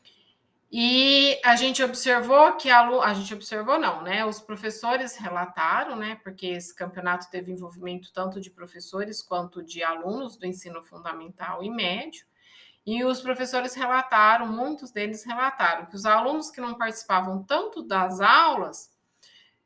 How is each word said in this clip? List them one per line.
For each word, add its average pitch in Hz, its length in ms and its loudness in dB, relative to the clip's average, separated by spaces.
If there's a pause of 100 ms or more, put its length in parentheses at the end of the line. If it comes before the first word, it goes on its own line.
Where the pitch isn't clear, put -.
(720)
E 269 720 4
a 240 140 6
gente 262 260 0
observou 254 680 6
que - 160 -6
alu-, 247 320 6
a 208 140 2
gente 196 180 -6
observou 214 460 -2
não, 180 240 -2
né? 202 240 -2
Os 208 120 -2
professores 233 800 -4
relataram, 180 800 -4
né? 214 260 -8
Porque 190 260 -10
esse 175 260 -6
campeonato 180 560 -6
teve 180 200 -10
envolvimento 180 600 -12
tanto 190 260 -6
de 190 120 -14
professores 185 720 -8
quanto 180 400 -8
de 170 200 -10
alunos 185 540 -4
do - 80 -12
ensino 180 380 -8
fundamental 170 840 -12
e 214 60 -8
médio. 226 560 -6 (580)
E 233 200 -4
os 254 180 -2
professores 254 520 -2
relataram, 247 760 4
muitos 262 420 -6
deles 214 340 -6
relataram, 233 640 0
que - 100 -14
os 196 80 -6
alunos 240 460 2
que - 100 -12
não 240 160 -6
participavam 190 640 -2
tanto 320 400 -2
das 190 380 0
aulas, 233 760 4 (720)